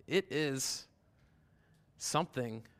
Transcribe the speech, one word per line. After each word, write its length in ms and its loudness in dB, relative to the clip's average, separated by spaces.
It 240 2
is 560 0
something 640 -2